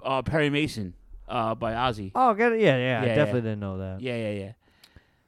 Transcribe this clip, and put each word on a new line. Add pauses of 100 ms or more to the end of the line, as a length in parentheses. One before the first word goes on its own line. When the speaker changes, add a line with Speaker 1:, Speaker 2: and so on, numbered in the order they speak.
Speaker 1:
Uh,
Perry
Mason, (340)
uh,
by
Ozzy.
Speaker 2:
Oh,
get
it?
Yeah,
yeah.
I
Speaker 1:
Yeah,
Speaker 2:
definitely
Speaker 1:
yeah. (120)
Speaker 2:
didn't
know
that.
Speaker 1:
Yeah,
yeah,
yeah. (760)